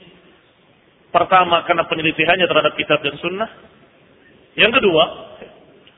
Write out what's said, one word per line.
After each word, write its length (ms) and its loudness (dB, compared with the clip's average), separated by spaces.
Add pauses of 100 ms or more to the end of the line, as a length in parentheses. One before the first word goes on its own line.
(1120)
pertama 560 2
karena 240 0
penyelisihannya 560 0
terhadap 320 0
kitab 240 -2
dan 160 -8
sunnah. 320 -8 (1040)
Yang 240 2
kedua 260 4 (920)